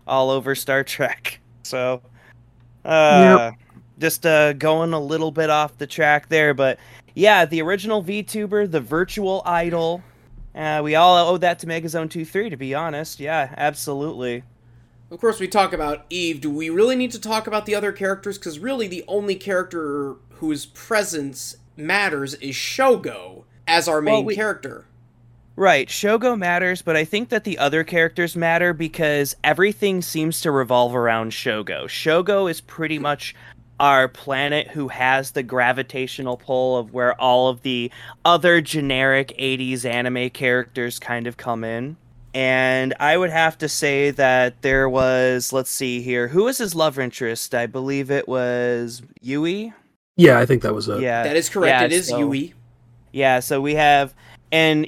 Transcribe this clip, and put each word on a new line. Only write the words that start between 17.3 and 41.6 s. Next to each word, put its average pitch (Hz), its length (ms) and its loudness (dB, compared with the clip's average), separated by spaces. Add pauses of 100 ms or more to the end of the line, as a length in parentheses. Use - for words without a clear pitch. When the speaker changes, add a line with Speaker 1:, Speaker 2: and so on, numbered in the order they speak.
Speaker 3:
about 214 180 -4
the 208 100 -4
other 202 160 -2
characters? 196 460 -6
'Cause 156 200 -12
really, 233 300 -6
the 180 200 -10
only 202 280 -2
character 160 800 -4 (200)
whose 156 320 -6
presence 156 880 -6 (180)
matters 156 600 -2
is 139 200 -10
Shogo 120 880 -2 (240)
as 165 220 2
our 156 120 2
Speaker 1:
Well, 151 160 2
Speaker 3:
main - 80 -2
Speaker 1:
we 208 100 -4
Speaker 3:
character. 190 500 -6 (720)
Speaker 1:
Right, 170 320 4
Shogo 226 480 0
matters, 180 440 -2
but 160 140 -2
I 156 80 2
think 208 240 -4
that 220 160 -2
the 190 140 -6
other 143 260 0
characters 170 540 -2
matter 170 340 0
because 151 720 -2
everything 190 580 0
seems 160 400 -4
to 165 100 -2
revolve 123 440 2
around 113 380 0
Shogo. 98 540 -6
Shogo 185 640 0
is 160 120 -8
pretty 156 360 -8
much 147 380 -6 (460)
our 135 260 6
planet 143 600 -4
who 143 180 -6
has 131 440 0
the - 120 -4
gravitational 127 920 -4
pull 127 400 -2
of 113 160 -8
where 123 260 0
all 127 300 4
of 123 140 -6
the 120 280 -4 (320)
other 170 380 6
generic 135 760 0
eighties 131 480 -4
anime 123 440 -2
characters 123 720 -2
kind 120 280 -6
of 120 80 -10
come 117 300 -6